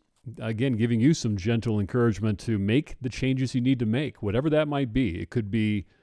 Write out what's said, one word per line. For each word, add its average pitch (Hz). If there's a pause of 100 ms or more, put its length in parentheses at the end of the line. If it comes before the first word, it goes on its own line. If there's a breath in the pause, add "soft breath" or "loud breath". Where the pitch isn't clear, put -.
(420)
again, 117
giving 117
you 139
some 113
gentle 110
encouragement 107
to 110
make 110
the 123
changes 131
you 127
need 127
to 120
make, 120
whatever 117
that 151
might 139
be. 104
It 92
could 107
be 107 (180)